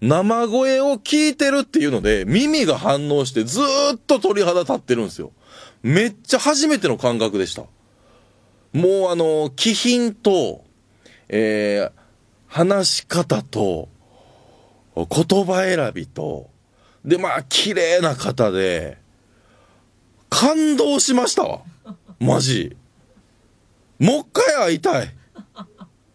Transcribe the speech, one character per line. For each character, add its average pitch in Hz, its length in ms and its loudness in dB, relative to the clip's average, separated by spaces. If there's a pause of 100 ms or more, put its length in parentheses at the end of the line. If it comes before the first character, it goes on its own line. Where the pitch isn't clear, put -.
生 202 460 2
声 262 340 2
を 277 160 0
聞 302 300 0
い 294 100 -2
て 277 120 2
る 277 100 2
っ 269 40 -2
て 311 160 -2
い 302 60 0
う 143 60 0
の 107 100 -2
で、 101 260 2
耳 269 380 2
が 143 120 2
反 143 320 -2
応 143 160 0
し 131 60 -8
て 113 120 0
ず 143 180 -2
ー 285 340 0
っ - 100 -16
と 269 140 4
鳥 202 240 0
肌 175 180 2
立 170 120 -4
っ - 60 -4
て - 160 0
る 117 80 -4
ん - 20 -4
で 87 60 -10
す - 80 -16
よ。 78 120 -12 (500)
め 175 260 2
っ 208 160 -8
ち - 120 0
ゃ 240 40 0
初 294 280 0
め 294 120 2
て 170 80 -2
の 127 100 0
感 120 220 -2
覚 104 180 -2
で 92 80 0
し - 80 -10
た。 - 100 -14 (1080)
も 185 360 2
う - 20 0
あ 175 40 0
の、 156 400 0
気 220 200 0
品 240 400 2
と、 170 500 0 (640)
え 107 600 0
ー、 - 20 -12 (560)
話 185 420 0
し - 180 -6
方 156 360 -2
と、 95 440 -4 (1080)
言 82 100 -2 (400)
葉 185 180 0
選 165 300 -2
び 82 140 -10
と、 156 420 -10 (540)
で、 175 140 0
ま 180 180 -2
あ、 143 80 -4
綺 - 300 -2
麗 175 280 2
な 156 140 0
方 123 360 0
で、 90 460 -2 (1300)
感 302 480 2
動 285 220 2
し 269 140 0
ま 247 140 2
し - 80 -2
た 381 80 2
わ。 - 180 -6 (580)
マ 127 200 2
ジ。 113 380 -2 (1200)
も 220 180 4
う - 40 -2
一 - 120 -16
回 440 220 2
会 180 200 0
い - 40 -10
た 147 240 -2
い。 - 120 -12 (1000)